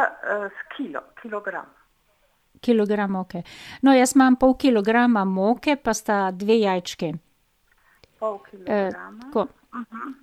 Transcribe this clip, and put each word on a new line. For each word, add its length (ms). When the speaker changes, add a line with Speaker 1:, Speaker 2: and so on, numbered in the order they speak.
Speaker 1:
eh, 280
s 120
kilo, 320
kilogram. 500
Speaker 2:
Kilogram 540
moke. 320
No, 120
jaz 220
imam 220
pol 180
kilograma 720
moke, 520
pa 160
sta 380
dve 280
jajčki. 560
Speaker 1:
Pol 220
Speaker 2:
Eh, 120
Speaker 1:
kilograma. 760
Speaker 2:
tako. 260
Speaker 1:
Mhm. 520